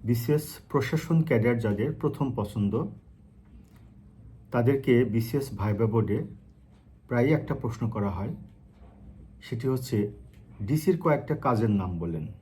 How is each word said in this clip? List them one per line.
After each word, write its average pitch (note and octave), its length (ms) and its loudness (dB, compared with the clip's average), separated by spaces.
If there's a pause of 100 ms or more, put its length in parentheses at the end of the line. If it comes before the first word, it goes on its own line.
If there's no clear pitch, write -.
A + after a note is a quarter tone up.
বিসিএস B2 520 0 (120)
প্রশাসন D#3+ 540 0
ক্যাডার A#2+ 360 2
যাদের G#2+ 340 0
প্রথম - 400 -2
পছন্দ, G#2 540 -2 (1600)
তাদেরকে B2+ 540 4
বিসিএস A2+ 520 -2
ভাইবা G#2 300 0
বোর্ডে G#2 380 2 (840)
প্রায়ই B2+ 240 4
একটা D3+ 220 0
প্রশ্ন A#2 340 -4
করা G2+ 220 -2
হয়, F#2+ 180 -6 (1120)
সেটি A#2+ 260 -4
হচ্ছে, B2+ 440 -2 (500)
"ডিসির D3+ 360 2
কয়েকটা D3 380 0
কাজের A2+ 340 2
নাম F#2 280 0
বলেন।" E2 280 -4 (160)